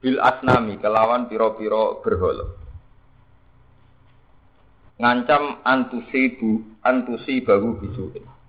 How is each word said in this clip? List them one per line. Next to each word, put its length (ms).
Bil 160
asnami 640
kelawan 480
pira-pira 720
berhala. 480
Ngancam 640
antusibu, 1040
antusibahu 960
bisuin. 480